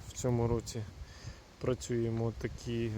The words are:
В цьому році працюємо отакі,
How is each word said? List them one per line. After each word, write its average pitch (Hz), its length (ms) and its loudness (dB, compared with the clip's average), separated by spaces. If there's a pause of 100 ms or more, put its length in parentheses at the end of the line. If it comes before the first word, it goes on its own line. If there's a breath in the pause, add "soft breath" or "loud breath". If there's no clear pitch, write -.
В - 40 -12
цьому 120 360 4
році 117 360 0 (760 loud breath)
працюємо 117 640 2
отакі, 117 720 0